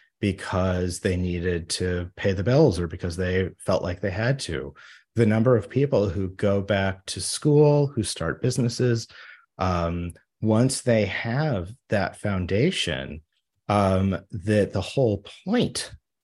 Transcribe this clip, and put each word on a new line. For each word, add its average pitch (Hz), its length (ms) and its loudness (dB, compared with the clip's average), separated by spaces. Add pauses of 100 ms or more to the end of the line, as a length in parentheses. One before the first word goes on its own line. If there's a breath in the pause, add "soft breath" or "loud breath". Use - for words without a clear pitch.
(180 soft breath)
because 92 800 -2
they 92 160 0
needed 87 520 -2
to 90 480 -4
pay - 160 -2
the 92 120 -4
bills 123 340 4
or 87 80 -2
because 85 300 -8
they 92 420 0
felt - 240 0
like 90 180 -6
they 101 100 -2
had 117 280 -2
to. 69 360 -8 (400 loud breath)
The 113 120 4
number 113 300 4
of - 120 -2
people 127 400 0
who 95 200 -4
go 98 340 0
back 98 440 -2
to - 140 -8
school, 147 640 4
who 139 160 -4
start - 380 -4
businesses, 120 680 0 (500 loud breath)
um, 87 540 -2 (280)
once 113 400 2
they 113 260 2
have 113 640 -4 (200)
that 98 260 0
foundation, 90 1040 -2 (480)
um, 95 500 2 (120)
that 104 420 2
the 101 80 -2
whole 107 440 0 (220)
point - 460 -2 (320)